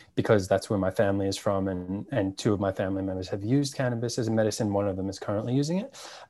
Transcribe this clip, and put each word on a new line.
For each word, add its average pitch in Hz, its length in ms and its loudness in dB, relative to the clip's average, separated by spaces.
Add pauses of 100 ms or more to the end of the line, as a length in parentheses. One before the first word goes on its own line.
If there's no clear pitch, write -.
(140)
because 101 340 4
that's - 220 2
where 104 80 2
my 92 120 2
family 98 360 2
is 98 100 0
from, 98 320 0
and, 92 420 -4
and 98 280 0
two 110 160 2
of 95 60 0
my 98 120 2
family 95 300 -2
members 92 260 -4
have 104 160 -6
used 139 300 2
cannabis 120 440 -2
as 110 100 0
a - 20 2
medicine. 110 420 2
One 101 160 2
of 95 80 -2
them 95 140 -4
is 98 80 -8
currently 113 360 -2
using 147 240 2
it. 214 160 -6 (360)